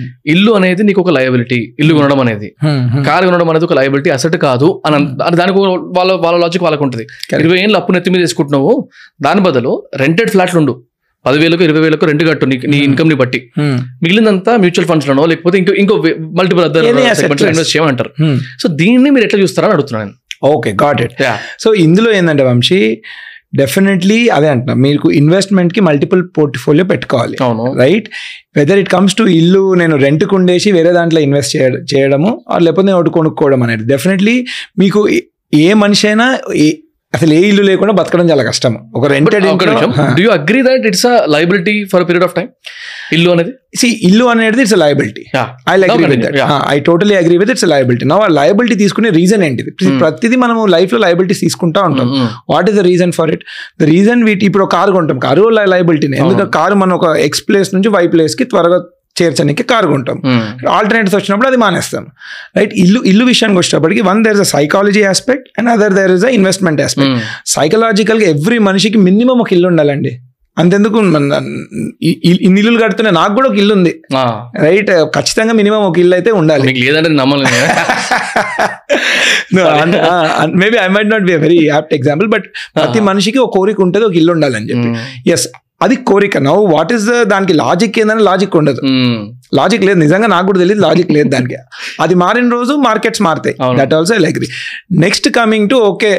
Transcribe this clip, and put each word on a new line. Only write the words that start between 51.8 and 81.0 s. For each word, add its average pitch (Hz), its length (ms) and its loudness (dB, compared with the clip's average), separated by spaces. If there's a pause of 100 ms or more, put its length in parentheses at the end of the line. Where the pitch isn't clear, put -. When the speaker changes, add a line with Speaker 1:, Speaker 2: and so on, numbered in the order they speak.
Speaker 2:
ఉంటాం. 131 260 0
Speaker 1:
Hmm, 135 100 -2
hmm. 120 360 -4
Speaker 2:
What 180 180 2
is 202 100 2
the 180 100 2
reason 180 180 2 (100)
for 160 140 0
it? 170 60 -10 (420)
The 151 120 2
reason 226 340 2
we 208 160 0
ఇప్పుడు 196 200 2
ఒక - 80 -2
కారు 190 200 0
కొంటాం, 160 260 0
కారు 143 300 2
లయబిలిటీనే. 175 720 0
Speaker 1:
అవును. 156 140 2
Speaker 2:
ఎందుకంటే 190 260 0
కారు 180 160 0
మనం 190 180 2
ఒక 160 260 0
X 151 120 0 (180)
ప్లేస్ 196 260 0
నుంచి 196 140 0
Y 185 180 2
ప్లేస్ 160 300 0
కి 262 80 -2
త్వరగా 180 400 0 (380)
చేర్చడానికి 151 400 -2
కారు 226 240 0
కొంటాం. 135 300 -2
Speaker 1:
Hmm. 123 520 -4
Speaker 2:
ఆల్టర్నేటివ్స్ 208 460 0
వచ్చినప్పుడు 202 340 0
అది 262 80 0
మానేస్తాం. 180 500 -2 (500)
రైట్? 208 180 0
ఇల్లు, 190 300 2
ఇల్లు 202 200 2
విషయానికి 220 340 2
వచ్చేటప్పటికి 160 440 0
one 196 160 0
there 220 180 2
is 202 40 2
a 190 160 0
psychology 196 460 0
aspect 226 400 -2 (180)
and 240 160 0
other 208 140 2
there 190 260 2
is 180 80 0
a 262 60 2
investment 185 560 0
aspect. 139 220 -2
Speaker 1:
Hmm. 127 100 0 (360)
Speaker 2:
Psychological 220 720 0
గా 170 80 2
every 208 300 0
మనిషికి 196 360 0
మినిమం 214 400 2
ఒక 220 140 -2
ఇల్లు 180 160 2
ఉండాలండి. 147 520 -2 (380)
అంతెందుకు 202 420 2
మన, 165 220 2 (800)
ఈ, 160 220 -2
ఈ, 170 160 4
ఇన్ని 190 200 2
ఇల్లులు 226 220 2
కడుతున్నా 220 280 0
నాకు 180 240 0
కూడా 262 140 0
ఒక 208 60 -2
ఇల్లు 208 200 2
ఉంది. 180 280 0 (140)
Speaker 1:
ఆ. 120 420 -4
Speaker 2:
రైట్? 196 320 2
ఖచ్చితంగా 190 600 0
మినిమం 214 260 2
ఒక 185 200 0
ఇల్లు 175 160 4
అయితే 180 160 0
ఉండాలి. 156 320 2
Speaker 1:
మీకు 131 160 0
లేదంటే 151 300 0
నేను 151 120 2
నమ్మలేను. 139 300 0
Speaker 2:
<laughs> - 1200 -4 (800)
No, 185 40 2
Speaker 1:
Sorry. 156 200 2
Speaker 2:
and, 170 140 0
uh, 165 500 0
and 165 180 -4
maybe 220 160 0
I 185 180 0
might 214 160 0